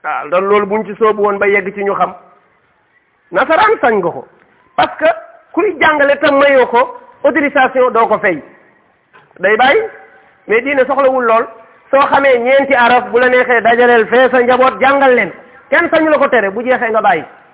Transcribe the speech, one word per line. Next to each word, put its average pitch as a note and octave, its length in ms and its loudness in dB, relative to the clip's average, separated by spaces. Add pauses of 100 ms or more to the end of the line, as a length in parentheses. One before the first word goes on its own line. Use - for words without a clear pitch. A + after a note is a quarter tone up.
Waaw, C#3+ 240 -8
ndax F3 160 -2
loolu G3+ 220 2
buñ G#3 200 -4
ci G3+ 100 -12
soobu G#3+ 280 0
woon G3+ 140 -2
ba G3+ 100 -2
yegg G3+ 280 -2
ci G3+ 80 -8
ñu G3 100 -4
xam. F3+ 200 -2 (1160)
Nasaraan D#4+ 500 0
sañ A3+ 180 0
nga F3 120 -4
ko. - 160 -16 (480)
Parce - 220 -2
que D#4 80 -4 (480)
kuy E4+ 260 -2
jàngale C#4+ 380 0
te D4 140 0
mayoo C#4 360 2
ko, A#3+ 300 -2 (260)
autorisation C4+ 680 0
doo A3+ 160 0
ko G#3+ 120 0
fay. E3+ 220 -2 (1000)
Day G3+ 180 0
bàyyi, C#4 220 2 (680)
mais A3 140 0
diine C#4 260 -2
soxlawul C4 380 0
lool. A3+ 220 0 (440)
Soo C4+ 160 2
xamee C4+ 320 2
ñeenti C4+ 340 0
araf, A#3+ 380 2
bu A#3+ 80 0
la B3+ 100 2
neexee B3 320 2
dajaleel A#3 460 2
fee B3 240 2
sa B3 100 2
njaboot, B3 400 0
jàngal C4+ 320 2
leen. G3+ 180 -2 (380)
Kenn E4 220 0
sañu D#4+ 180 0
la D4 80 2
ko C#4 100 0
tere, A3 220 0
bu A3 140 -8
jeexee A#3+ 260 -2
nga A3 120 -2
bàyyi. F3 220 0 (300)